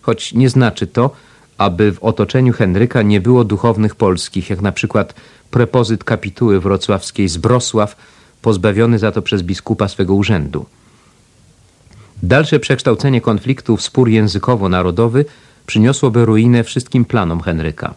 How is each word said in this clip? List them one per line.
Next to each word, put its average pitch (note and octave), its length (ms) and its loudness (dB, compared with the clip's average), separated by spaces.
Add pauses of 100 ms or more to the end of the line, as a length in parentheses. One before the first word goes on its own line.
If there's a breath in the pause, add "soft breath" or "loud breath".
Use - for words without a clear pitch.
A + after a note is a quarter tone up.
choć - 320 -4
nie B2+ 160 4
znaczy A#2 380 0
to, A#2+ 240 0 (460 loud breath)
aby G2+ 340 2
w - 120 -10
otoczeniu A2+ 500 0
Henryka A2 480 0
nie G#2 200 2
było B2 220 4
duchownych G#2 520 0
polskich, F#2 540 -2
jak F#2+ 120 -4
na G2+ 100 -2
przykład - 420 -4 (380 loud breath)
prepozyt A2+ 520 0
kapituły G#2 560 0
wrocławskiej G2 680 -2
Zbrosław, G#2+ 680 0 (460 soft breath)
pozbawiony G#2+ 580 2
za G#2 120 0
to G#2+ 100 -4
przez F#2+ 220 -4
biskupa F#2 440 -4
swego F#2+ 260 -2
urzędu. D#2+ 520 -2 (1600 soft breath)
Dalsze C#3+ 360 2
przekształcenie C3 600 0
konfliktu A#2 560 -2
w - 40 -8
spór B2+ 280 0
językowo-narodowy G#2+ 1160 0 (400 loud breath)
przyniosłoby A#2+ 600 2
ruinę A2+ 380 4
wszystkim B2 420 -2
planom F2 360 -2
Henryka. D#2+ 560 -6